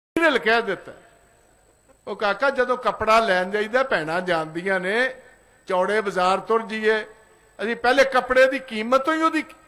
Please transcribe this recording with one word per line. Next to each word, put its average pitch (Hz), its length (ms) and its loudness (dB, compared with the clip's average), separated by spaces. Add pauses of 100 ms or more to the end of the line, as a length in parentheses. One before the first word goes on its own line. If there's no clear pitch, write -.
ਮਟੀਰੀਅਲ 311 380 0
ਕਹਿ 226 240 2
ਦਿੱਤਾ। 190 300 -8 (1120)
ਉਹ 208 100 -10
ਕਾਕਾ, 214 340 0
ਜਦੋਂ 247 260 -2
ਕੱਪੜਾ 220 440 2
ਲੈਣ 185 300 0
ਜਾਈਦਾ, 214 320 0
ਭੈਣਾਂ 175 380 -2
ਜਾਣਦੀਆਂ 175 600 -4
ਨੇ, 220 340 -2 (520)
ਚੌੜੇ 190 340 0
ਬਾਜ਼ਾਰ 190 400 0
ਤੁਰ 220 220 0
ਜਾਈਏ, 214 400 -2 (600)
ਅਸੀਂ 226 140 -2
ਪਹਿਲੇ 254 280 4
ਕੱਪੜੇ 254 460 4
ਦੀ 269 80 -4
ਕੀਮਤ 233 420 -2
ਤੋਂ 320 140 0
ਹੀ 320 80 -2
ਉਹਦੀ 311 220 0 (240)